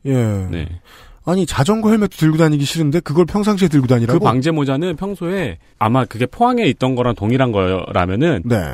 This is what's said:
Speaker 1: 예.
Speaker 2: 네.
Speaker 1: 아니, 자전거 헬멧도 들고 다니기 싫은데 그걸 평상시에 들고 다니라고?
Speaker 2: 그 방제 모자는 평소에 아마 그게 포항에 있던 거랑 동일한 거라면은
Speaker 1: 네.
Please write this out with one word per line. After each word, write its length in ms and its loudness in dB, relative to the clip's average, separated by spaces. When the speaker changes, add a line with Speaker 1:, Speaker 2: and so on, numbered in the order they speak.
Speaker 1:
예. 80 0
Speaker 2:
네. 200 -6
Speaker 1:
아니, 200 0
자전거 440 0
헬멧도 260 2
들고 220 2
다니기 260 2
싫은데 380 0
그걸 240 2
평상시에 420 0
들고 200 2
다니라고? 300 2
Speaker 2:
그 60 0
방제 280 2
모자는 440 -2
평소에 640 -6
아마 280 2
그게 200 -6
포항에 420 0
있던 280 0
거랑 200 0
동일한 360 0
거라면은 960 0
Speaker 1:
네. 100 0